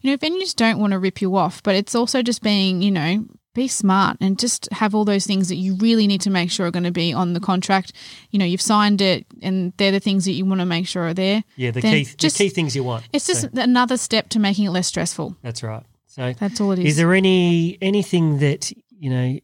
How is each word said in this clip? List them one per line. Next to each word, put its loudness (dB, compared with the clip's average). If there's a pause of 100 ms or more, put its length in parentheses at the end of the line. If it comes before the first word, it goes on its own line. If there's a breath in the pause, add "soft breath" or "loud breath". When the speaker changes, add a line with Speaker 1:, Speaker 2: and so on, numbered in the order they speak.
Speaker 1:
you 0
know, 0
venues -4
don't 2
wanna 2
rip -2
you 0
off, 0
but 2
it's -2
also 0
just -2
being, 2
you 2
know, 0 (280)
be -2
smart 2
and 0
just -4
have 0
all 2
those 0
things 0
that -4
you -2
really 4
need 2
to -2
make 0
sure -2
are -2
gonna -2
be 0
on 0
the -2
contract. 0 (380 loud breath)
You 0
know, 2
you've -2
signed 2
it 0 (160)
and -4
they're 2
the 0
things 0
that 0
you -2
wanna 0
make -2
sure -4
are -4
there. 0 (140)
Speaker 2:
Yeah, -2
the -2
Speaker 1:
Then 2 (120)
Speaker 2:
key, -10
Speaker 1:
just 0
Speaker 2:
the 4
key 0
things -2
you -2
want. -4
Speaker 1:
It's -2
just -2
Speaker 2:
So -6
Speaker 1:
another 2
step -2
to 0
making 2
it -2
less 0
stressful. -6
Speaker 2:
That's -10
right. -8 (240)
So -6
Speaker 1:
That's -4
all 2
it 0
is. 0
Speaker 2:
is 0
there 4
any, 4
anything 0
that, -2 (260)
you -6
know -2